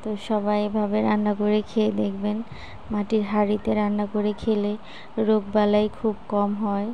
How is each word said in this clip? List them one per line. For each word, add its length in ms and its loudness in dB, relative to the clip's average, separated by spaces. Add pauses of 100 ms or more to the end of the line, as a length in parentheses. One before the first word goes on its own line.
তো 120 -4 (140)
সবাই 360 2
এভাবে 360 0
রান্না 320 2
করে 280 2
খেয়ে 300 0
দেখবেন, 460 -2 (540)
মাটির 320 0
হাঁড়িতে 500 0
রান্না 320 0
করে 280 0
খেলে 400 0 (440)
রোগবালাই 720 4 (140)
খুব 140 0 (120)
কম 280 0
হয়। 380 -2